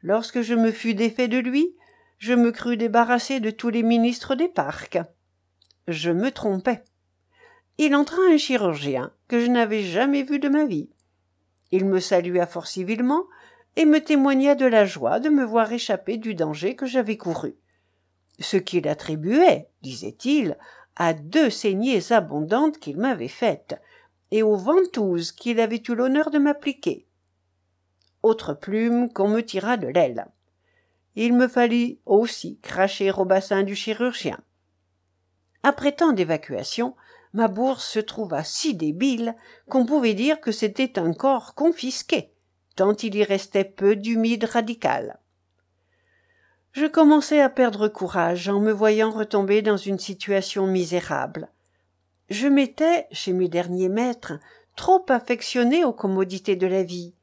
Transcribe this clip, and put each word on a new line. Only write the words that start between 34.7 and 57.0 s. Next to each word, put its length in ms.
Après 280
tant 200
d'évacuations, 840
ma 160
bourse 360
se 140
trouva 460
si 300
débile 600
qu'on 160
pouvait 300
dire 260
que 120
c'était 480
un 120
corps 440
confisqué, 760
tant 160
il 240
y 80
restait 400
peu 320
d'humide 480
radical. 760
Je 160
commençais 540
à 80
perdre 400
courage 600
en 120
me 100
voyant 400
retomber 520
dans 140
une 220
situation 720
misérable. 800
Je 160
m'étais, 640
chez 220
mes 160
derniers 400
maîtres, 460
trop 320
affectionné 760
aux 80
commodités 640
de 140
la 160
vie. 380